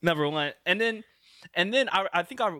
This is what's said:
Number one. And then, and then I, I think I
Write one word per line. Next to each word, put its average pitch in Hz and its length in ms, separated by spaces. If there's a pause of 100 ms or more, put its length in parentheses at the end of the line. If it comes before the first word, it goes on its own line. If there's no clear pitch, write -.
Number 151 260
one. 147 240 (140)
And 185 140
then, 226 220 (520)
and 185 180
then 254 180
I, 196 220
I 175 100
think 240 200
I 214 180